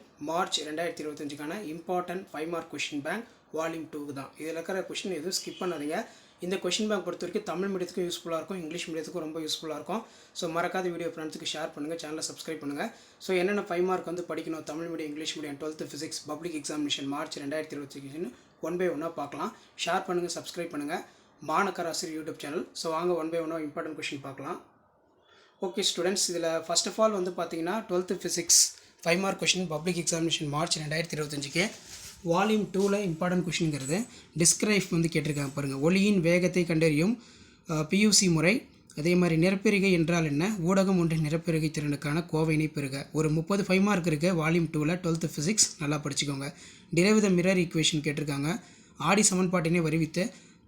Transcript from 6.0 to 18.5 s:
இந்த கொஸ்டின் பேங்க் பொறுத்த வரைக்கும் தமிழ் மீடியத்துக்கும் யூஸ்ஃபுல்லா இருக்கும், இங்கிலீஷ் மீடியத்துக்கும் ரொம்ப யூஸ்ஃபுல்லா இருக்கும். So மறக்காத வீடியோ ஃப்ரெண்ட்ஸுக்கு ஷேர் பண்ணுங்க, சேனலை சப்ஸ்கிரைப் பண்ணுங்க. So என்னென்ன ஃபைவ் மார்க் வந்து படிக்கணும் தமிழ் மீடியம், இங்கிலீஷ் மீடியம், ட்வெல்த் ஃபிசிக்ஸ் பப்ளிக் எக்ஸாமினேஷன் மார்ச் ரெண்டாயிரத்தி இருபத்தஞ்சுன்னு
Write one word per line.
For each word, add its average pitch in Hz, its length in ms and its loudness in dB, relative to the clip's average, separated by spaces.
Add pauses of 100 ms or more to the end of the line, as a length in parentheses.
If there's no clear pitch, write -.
இந்த 185 180 -2
கொஸ்டின் 214 280 0
பேங்க் 196 160 0
பொறுத்த 170 200 -6
வரைக்கும் 202 240 -4
தமிழ் 185 220 -2
மீடியத்துக்கும் 180 340 -4
யூஸ்ஃபுல்லா 170 320 -4
இருக்கும், 185 240 -6
இங்கிலீஷ் 165 280 -8
மீடியத்துக்கும் 160 360 -6
ரொம்ப 156 180 -8
யூஸ்ஃபுல்லா 156 340 -6
இருக்கும். 185 240 -4 (360)
So - 60 -4 (120)
மறக்காத 180 380 0
வீடியோ 165 200 -4
ஃப்ரெண்ட்ஸுக்கு 156 380 -8
ஷேர் 156 220 -6
பண்ணுங்க, 156 280 -6
சேனலை 156 280 -6
சப்ஸ்கிரைப் 151 320 -8
பண்ணுங்க. 143 220 -4 (400)
So 190 180 0
என்னென்ன 202 260 2
ஃபைவ் 175 220 2
மார்க் 170 200 -2
வந்து 175 200 -6
படிக்கணும் 160 400 -6
தமிழ் 165 200 -6
மீடியம், 160 220 -6
இங்கிலீஷ் 151 260 -6
மீடியம், 143 220 -8
ட்வெல்த் 156 300 -6
ஃபிசிக்ஸ் 151 300 -8 (100)
பப்ளிக் 156 300 -8
எக்ஸாமினேஷன் 143 540 -4
மார்ச் 151 300 -6
ரெண்டாயிரத்தி 151 320 -4
இருபத்தஞ்சுன்னு 143 540 -10 (360)